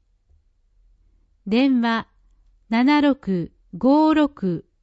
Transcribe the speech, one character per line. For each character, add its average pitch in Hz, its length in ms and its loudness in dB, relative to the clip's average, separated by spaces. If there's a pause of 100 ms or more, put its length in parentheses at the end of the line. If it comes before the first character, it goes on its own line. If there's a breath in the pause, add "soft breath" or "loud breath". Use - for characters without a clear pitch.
(1500)
電 247 320 0
話、 226 280 -4 (600)
七 254 300 2
六 254 520 -2 (220)
五 294 400 2
六 277 520 -2 (180)